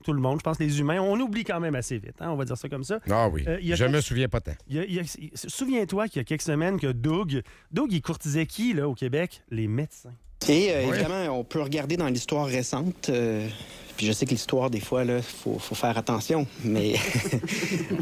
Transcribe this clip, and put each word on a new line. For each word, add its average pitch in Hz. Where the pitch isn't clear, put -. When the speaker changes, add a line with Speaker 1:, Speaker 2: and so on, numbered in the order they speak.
Speaker 1:
tout 156
le 139
monde, 131
je -
pense, 160
les 151
humains, 151
on 196
oublie 226
quand 175
même 160
assez 123
vite, 113
hein, 165
on 156
va 139
dire 123
ça -
comme 135
ça. 202
Speaker 2:
Ah 107
oui. 78
Speaker 1:
Euh, 175
il 175
y 170
a -
Speaker 2:
Je 147
Speaker 1:
quelques 131
Speaker 2:
me 151
souviens 127
pas 120
tant. 85
Speaker 1:
il 135
y -
a, 185
il 190
y 180
a, 175
souviens-toi 220
qu'il -
y 139
a -
quelques 156
semaines 170
que 139
Doug, 139
Doug, 233
il 165
courtisait 156
qui, 233
là, 147
au 123
Québec ? 139
Les 113
médecins. 123
Speaker 3:
Et, 180
euh, 135
Speaker 2:
Oui. 131
Speaker 3:
évidemment, 175
on 120
peut 156
regarder 143
dans 170
l'histoire 139
récente, 135
euh, 113
puis 107
je 107
sais 120
que 127
l'histoire, 127
des 110
fois, 127
là, 123
faut, 110
faut -
faire 117
attention, 123
mais 107
<laughs> -
on 165